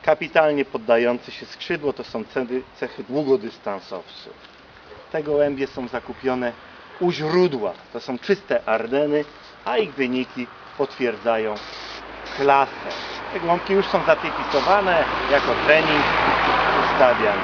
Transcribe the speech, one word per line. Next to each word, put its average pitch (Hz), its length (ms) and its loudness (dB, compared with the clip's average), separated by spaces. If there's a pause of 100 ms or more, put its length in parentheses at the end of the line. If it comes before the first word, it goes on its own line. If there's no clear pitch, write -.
Kapitalnie 151 600 2
poddające 120 640 0
się - 140 -16
skrzydło 147 480 -6
to - 100 -10
są 113 220 -8
cechy, 127 380 -6 (120)
cechy 127 280 -10
długodystansowców. 110 1300 -4 (800)
Te 160 120 -4
gołębie 143 440 0
są 127 200 -8
zakupione 123 640 -4 (480)
u 175 120 2
źródła. 151 600 0 (200)
To 117 60 -6
są 123 200 -6
czyste 185 460 0
Ardeny, 139 600 0 (400)
a 240 120 -2
ich 185 160 -2
wyniki 127 540 -4 (300)
potwierdzają 110 800 -2 (800)
klasę. 139 520 2 (440)
Te 185 60 -4
gołąbki 170 340 0
już 190 120 4
są 170 200 0
zapiepisowane, 160 960 2 (280)
jako 139 240 2 (100)
trening 151 380 4 (800)
ustawiam. 110 600 4